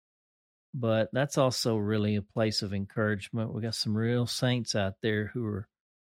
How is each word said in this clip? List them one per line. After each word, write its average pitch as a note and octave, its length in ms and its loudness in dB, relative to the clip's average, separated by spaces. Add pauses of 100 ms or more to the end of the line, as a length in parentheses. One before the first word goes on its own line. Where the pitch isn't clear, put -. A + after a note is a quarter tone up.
(760)
But A2+ 380 2
that's C#3 260 0
also B2+ 380 2
really G#2 400 2
a G2+ 60 0
place A2 400 0
of G2+ 120 -4
encouragement. G#2+ 800 -2
We G#2+ 80 -4
got A#2 140 -4
some G#2+ 200 -2
real A#2+ 300 2
saints B2 480 0
out G2 260 0
there G#2+ 320 0
who B2 140 -4
are G2+ 220 -6 (400)